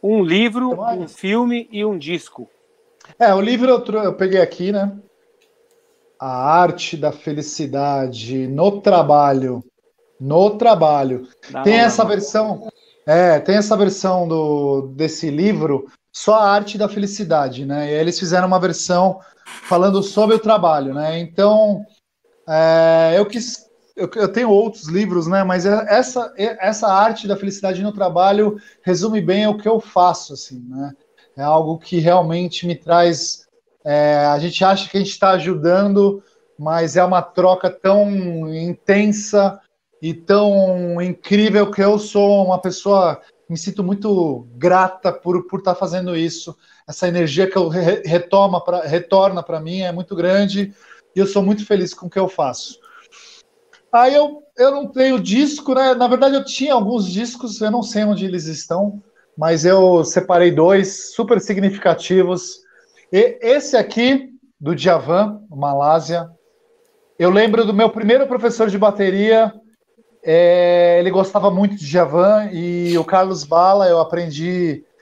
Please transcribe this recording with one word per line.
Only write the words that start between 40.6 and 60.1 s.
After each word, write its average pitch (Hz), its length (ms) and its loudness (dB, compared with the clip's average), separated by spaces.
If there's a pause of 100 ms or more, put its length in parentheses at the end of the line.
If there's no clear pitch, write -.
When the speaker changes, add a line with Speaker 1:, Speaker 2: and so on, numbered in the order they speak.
Speaker 2:
incrível 202 720 0
que 196 100 -4
eu 208 160 2
sou 202 480 2
uma 180 140 0
pessoa, 185 640 0 (260)
me 165 100 -8
sinto 202 260 -8
muito 180 720 -2
grata 180 560 0
por, 175 360 -4
por 190 140 -8
tá 185 120 -2
fazendo 180 420 -6
isso. 165 400 -8 (320)
Essa 165 200 -6
energia 175 420 0
que 190 80 -2
eu 170 120 0
re-, 175 360 -2
retoma 180 580 2
pra, 180 180 -2
retorna 180 600 0
pra 160 180 -8
mim 170 220 -8
é 180 100 -6
muito 180 240 -10
grande 196 580 -2 (420)
e 185 40 -2
eu 196 60 4
sou 196 160 -2
muito 208 240 -2
feliz 180 280 -2
com - 140 -16
o - 20 -10
que 196 100 -4
eu 185 80 0
faço. - 520 -6 (1120)
Aí 247 220 4
eu, 294 300 0 (140)
eu 254 140 4
não 285 160 -6
tenho 262 320 0
disco, 262 540 -2
né? 262 200 2
Na 247 140 0
verdade, 269 280 2
eu 277 100 -2
tinha 285 280 -4
alguns 214 340 -2
discos, 214 540 -8
eu 214 100 -2
não 220 120 -4
sei 214 200 -4
onde 196 220 -2
eles 180 200 -6
estão, 185 560 -6 (360)
mas 160 280 0
eu 185 380 6
separei 175 480 2